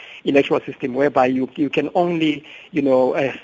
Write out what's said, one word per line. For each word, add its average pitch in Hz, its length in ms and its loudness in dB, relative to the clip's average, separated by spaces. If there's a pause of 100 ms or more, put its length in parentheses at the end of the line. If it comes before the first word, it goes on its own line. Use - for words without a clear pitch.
(240)
electoral 139 380 2
system, 131 320 -8
whereby 139 320 2
you, 131 300 -2
you 143 140 -2
can 147 260 -2
only, 165 500 0 (260)
you 151 100 -2
know, 131 320 2
uh, 143 200 -2 (100)